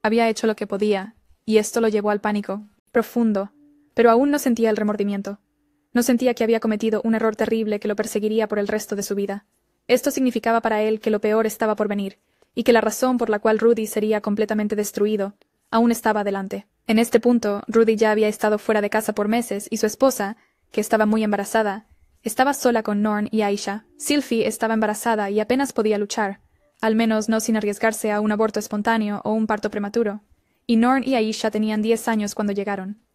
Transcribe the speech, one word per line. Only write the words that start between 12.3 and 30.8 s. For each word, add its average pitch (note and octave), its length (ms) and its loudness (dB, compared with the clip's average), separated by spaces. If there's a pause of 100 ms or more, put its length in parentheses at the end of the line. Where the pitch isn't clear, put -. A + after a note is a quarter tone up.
y A#3+ 80 -4
que B3 100 4
la A3+ 80 8
razón A#3+ 380 0
por A#3 100 -2
la G#3+ 120 0
cual A3 180 2
Rudy A3 300 4
sería G#3+ 320 0
completamente G#3 560 -2
destruido G#3 580 -2 (360)
aún A#3 200 4
estaba A3 300 0
adelante. G3 480 -4 (180)
En A3 140 4
este A#3 180 2
punto, A3+ 480 0
Rudy A3+ 300 4
ya G#3+ 160 2
había G#3+ 160 2
estado G#3+ 300 0
fuera G#3+ 220 0
de G3+ 100 -2
casa G#3+ 240 -2
por G#3 120 -2
meses A3 420 -2
y A3 100 -4
su G#3+ 80 0
esposa, G#3+ 500 0 (340)
que - 100 -4
estaba G#3+ 260 2
muy G#3+ 180 2
embarazada, G#3 640 -2 (360)
estaba C4 320 0
sola A#3 300 2
con G#3 180 0
Norn G#3 280 0
y G#3+ 120 0
Aisha. G3+ 420 -4 (140)
Sylvie C4+ 480 0
estaba A3 280 -2
embarazada G#3+ 540 0
y G#3 120 0
apenas B3+ 320 0
podía G#3+ 260 0
luchar, G3+ 420 -4 (400)
al A3 140 0
menos A3 340 0
no A3+ 120 2
sin A3 160 0
arriesgarse G#3+ 560 -2
a G#3 80 0
un G#3+ 120 0
aborto G#3+ 280 0
espontáneo G#3+ 640 -2
o G#3+ 80 -2
un A3 140 0
parto G#3+ 240 -2
prematuro. G#3 520 -4 (440)
Y A#3 100 2
Norn B3 280 4